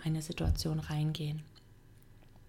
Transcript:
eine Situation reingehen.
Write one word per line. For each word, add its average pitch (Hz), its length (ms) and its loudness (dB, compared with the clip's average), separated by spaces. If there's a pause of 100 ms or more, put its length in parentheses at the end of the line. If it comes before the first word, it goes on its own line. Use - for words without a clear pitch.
eine 160 180 2
Situation 156 580 2
reingehen. 151 640 0 (1080)